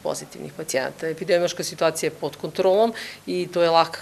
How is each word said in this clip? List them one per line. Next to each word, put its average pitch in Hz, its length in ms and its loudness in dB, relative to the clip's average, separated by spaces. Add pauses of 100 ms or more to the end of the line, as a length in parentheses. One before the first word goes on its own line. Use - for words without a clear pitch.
pozitivnih - 500 -8
pacijenata. 143 560 -6
Epidemiološka 175 560 0
situacija 160 420 0
je 151 140 -2
pod 143 160 -6
kontrolom 190 560 2 (340)
i 180 260 -4
to 175 100 2
je 170 80 4
laka 165 320 4